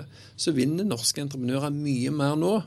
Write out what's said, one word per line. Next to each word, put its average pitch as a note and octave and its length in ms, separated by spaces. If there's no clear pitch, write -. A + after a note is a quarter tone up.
så - 200
vinner D#3 300
norske D3 340
entreprenører C#3 540
mye C#3 400
mer D3 260
nå F#3 140